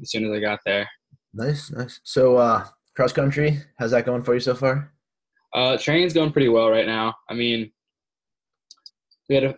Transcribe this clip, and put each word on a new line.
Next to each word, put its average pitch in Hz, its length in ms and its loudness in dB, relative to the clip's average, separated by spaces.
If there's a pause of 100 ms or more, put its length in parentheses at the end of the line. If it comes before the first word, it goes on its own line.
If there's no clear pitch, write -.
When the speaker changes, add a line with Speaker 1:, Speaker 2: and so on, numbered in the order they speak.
Speaker 1:
as - 80 -14
soon 110 160 -4
as 107 100 -4
I 107 40 -4
got 104 260 -4
there. 101 240 -2 (420)
Speaker 2:
Nice, 139 380 -6
nice. 123 340 -12
So, 127 340 4
uh, 113 280 2 (300)
cross 127 180 0
country, 147 480 0 (160)
how's 117 140 -4
that 120 160 2
going 123 160 -2
for 123 100 0
you 123 60 0
so 127 160 -2
far? 135 360 -2 (640)
Speaker 1:
Uh, 127 240 0
training's 165 360 0
going 156 180 2
pretty 135 180 2
well 113 220 4
right 110 160 2
now. 113 260 -2 (160)
I 110 60 -8
mean, 117 360 -4 (1600)
we 139 60 2
had 135 80 2
a, 135 140 -2